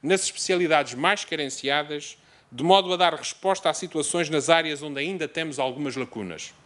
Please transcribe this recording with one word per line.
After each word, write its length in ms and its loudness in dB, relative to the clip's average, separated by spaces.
nas 200 2
especialidades 680 0
mais 300 0
carenciadas, 920 -4
de 120 -6
modo 300 6
a 40 -2
dar 160 4
resposta 560 -2
a 40 0
situações 560 -2
nas 200 0
áreas 320 4
onde 180 -8
ainda 280 -4
temos 320 -6
algumas 360 -2
lacunas. 580 -8